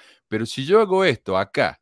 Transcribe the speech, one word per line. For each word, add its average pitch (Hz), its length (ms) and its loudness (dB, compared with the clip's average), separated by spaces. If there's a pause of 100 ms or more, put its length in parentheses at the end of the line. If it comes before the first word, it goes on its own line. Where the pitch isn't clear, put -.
(280)
Pero 110 180 -4
si 135 180 -8
yo 196 160 4
hago 190 240 2
esto 110 320 0
acá, 98 460 -2